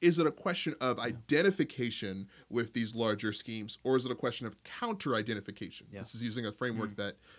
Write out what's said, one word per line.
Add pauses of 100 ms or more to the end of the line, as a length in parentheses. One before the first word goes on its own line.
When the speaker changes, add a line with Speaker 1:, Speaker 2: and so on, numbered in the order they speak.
Speaker 1:
Is
it
a
question
of
Speaker 2:
Yeah.
Speaker 1:
identification (220)
with
these
larger
schemes,
or
is
it
a
question
of
counter-identification?
Speaker 2:
Yeah.
Speaker 1:
This
is
using
a
framework
Speaker 3:
Mm.
Speaker 1:
that, (220)